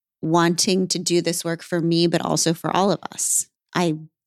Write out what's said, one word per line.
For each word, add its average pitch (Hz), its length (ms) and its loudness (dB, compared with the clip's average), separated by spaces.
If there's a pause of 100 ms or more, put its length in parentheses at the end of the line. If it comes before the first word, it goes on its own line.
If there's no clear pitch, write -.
(200)
wanting 175 680 2
to 170 100 -4
do 170 240 0
this 170 220 -4
work 165 180 -6
for 175 180 -4
me, 170 280 2
but 165 120 0
also 160 320 0
for - 240 -4
all 190 140 4
of 165 80 0 (140)
us. - 340 -4 (260)
I 165 260 0 (280)